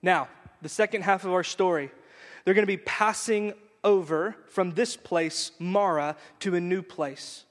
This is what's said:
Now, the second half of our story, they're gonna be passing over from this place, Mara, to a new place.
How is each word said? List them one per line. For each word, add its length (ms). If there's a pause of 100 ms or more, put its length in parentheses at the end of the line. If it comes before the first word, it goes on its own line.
Now, 280 (320)
the 80
second 320
half 240
of 80
our 100
story, 480 (520)
they're 100
gonna 140
be 100
passing 760 (300)
over 520 (120)
from 240
this 240
place, 640
Mara, 560 (240)
to 160
a 60
new 200
place. 680